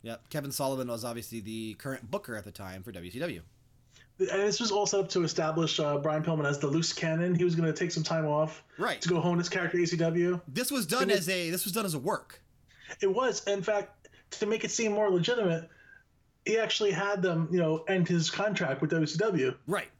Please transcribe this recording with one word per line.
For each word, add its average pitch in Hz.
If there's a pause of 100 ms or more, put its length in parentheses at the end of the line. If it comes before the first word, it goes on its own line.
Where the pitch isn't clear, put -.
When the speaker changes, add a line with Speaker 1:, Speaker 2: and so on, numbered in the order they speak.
Speaker 1:
Yep. 113
Kevin 139
Sullivan 131
was 117
obviously 117
the 110
current 131
booker 151
at 104
the 101
time 95
for 113
W 90
C 110
W. 139 (760)
Speaker 2:
And 185
this 202
was 226
all 202
set 196
up -
to 175
establish, 160
uh, 147
Brian 156
Pillman 156
as 143
the 147
loose 160
cannon. 170
He 180
was 175
gonna 160
take 170
some 160
time 160
off 151 (160)
Speaker 1:
Right. 190
Speaker 2:
to 170
go 175
hone 175
his 175
character 175
at 175
E -
C 165
W. 175
Speaker 1:
This 233
was 240
done 240
Speaker 2:
And 196
it 202
Speaker 1:
as 170
a, 175
this 180
was 190
done 214
as 175
a 147
work. - (580)
Speaker 2:
It 190
was. 233
In 202
fact, 208 (300)
to 214
make 220
it 220
seem 220
more 208
legitimate, 175 (760)
he 220
actually 214
had 196
them, 165
you 180
know, 160
end 185
his 165
contract 180
with 156
W 160
C 156
W. 175 (100)
Speaker 1:
Right. 160 (100)